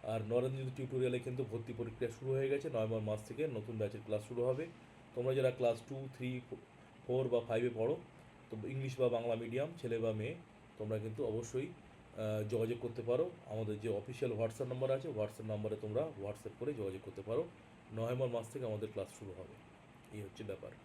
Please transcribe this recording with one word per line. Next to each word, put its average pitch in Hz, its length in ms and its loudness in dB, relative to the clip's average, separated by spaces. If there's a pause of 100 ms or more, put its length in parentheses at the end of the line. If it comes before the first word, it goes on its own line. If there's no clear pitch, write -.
(120)
আর 110 80 2
নরেন্দ্র 123 380 4
জ্যোতি 131 180 -4
টিউটোরিয়ালে 127 420 2
কিন্তু 127 320 -2
ভর্তি 113 220 -4
প্রক্রিয়া 113 460 -2
শুরু 131 120 -4
হয়ে 135 180 4
গেছে, 143 200 2
নভেম্বর 110 320 2
মাস 107 280 0
থেকে 123 180 -2
নতুন 113 320 -4
ব্যাচের 104 280 0
ক্লাস 107 220 0
শুরু 120 160 0
হবে। 131 200 2 (500)
তোমরা 127 200 2
যারা 131 160 6
ক্লাস 120 280 4 (100)
টু, 135 80 -6 (200)
থ্রি, 127 140 -2 (760)
ফোর 127 220 4
বা 120 200 6
ফাইভে 117 260 4
পড়ো, 113 200 4 (560)
তো - 40 -6 (140)
ইংলিশ 135 320 0
বা 123 80 8
বাংলা 117 260 4
মিডিয়াম, 117 340 0 (120)
ছেলে 117 180 0
বা 113 140 4
মেয়ে, 110 220 0 (440)
তোমরা 107 200 0
কিন্তু 110 260 -4
অবশ্যই, 120 440 0
আহ, 107 800 -4
যোগাযোগ 113 320 2
করতে 120 220 -4
পারো। 127 280 4 (160)
আমাদের 107 340 -2
যে 107 80 -2
অফিসিয়াল 120 440 0
WhatsApp 113 400 0
নাম্বার 131 180 2
আছে, 135 180 2
WhatsApp 110 440 -2
নাম্বারে 107 240 0
তোমরা 107 260 0 (200)
WhatsApp 104 360 -6
করে 127 160 -2
যোগাযোগ 98 300 -2
করতে 98 180 -10
পারো। 113 200 2 (540)
নভেম্বর 123 320 2
মাস 117 240 0
থেকে 131 120 -4
আমাদের 107 280 -2
ক্লাস 95 160 -2 (100)
শুরু 95 200 -10
হবে, 92 160 -12 (580)
এই 107 100 -6
হচ্ছে 98 220 -10
ব্যাপার। 98 280 -6 (120)